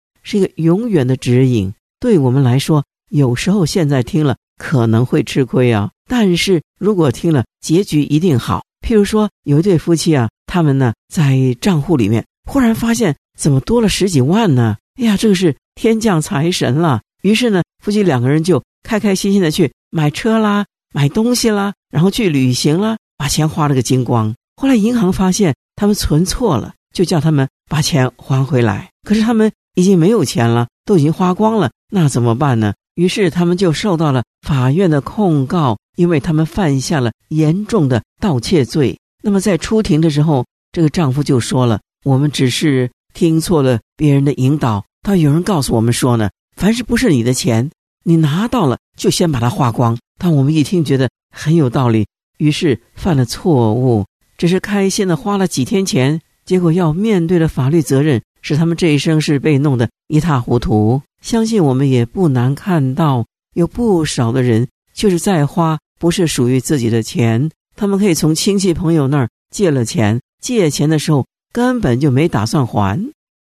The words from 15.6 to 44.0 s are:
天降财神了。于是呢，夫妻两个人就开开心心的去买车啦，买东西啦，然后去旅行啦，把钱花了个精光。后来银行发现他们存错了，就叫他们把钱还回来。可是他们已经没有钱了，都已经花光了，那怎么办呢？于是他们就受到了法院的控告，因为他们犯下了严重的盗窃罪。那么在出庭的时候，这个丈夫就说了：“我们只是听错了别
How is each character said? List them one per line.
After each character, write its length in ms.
天 260
降 220
财 300
神 240
了。 260
于 120
是 160
呢， 140
夫 80
妻 140
两 180
个 80
人 140
就 200
开 160
开 160
心 160
心 100
的 80
去 240
买 220
车 260
啦， 280
买 160
东 240
西 160
啦， 240
然 140
后 80
去 180
旅 240
行 260
啦， 180
把 100
钱 200
花 200
了 60
个 80
精 220
光。 320
后 100
来 80
银 240
行 120
发 200
现 240
他 120
们 80
存 280
错 340
了， 180
就 100
叫 160
他 120
们 160
把 120
钱 360
还 280
回 160
来。 280
可 120
是 60
他 120
们 180
已 80
经 140
没 120
有 140
钱 260
了， 180
都 120
已 40
经 100
花 220
光 240
了， 140
那 200
怎 120
么 140
办 240
呢？ 140
于 140
是 200
他 140
们 140
就 160
受 240
到 160
了 100
法 300
院 180
的 120
控 440
告， 320
因 100
为 100
他 140
们 140
犯 340
下 220
了 100
严 380
重 240
的 120
盗 180
窃 240
罪。 340
那 80
么 120
在 160
出 260
庭 160
的 100
时 120
候， 240
这 100
个 60
丈 240
夫 100
就 160
说 280
了 160
：“我 120
们 140
只 180
是 400
听 280
错 200
了 200
别 160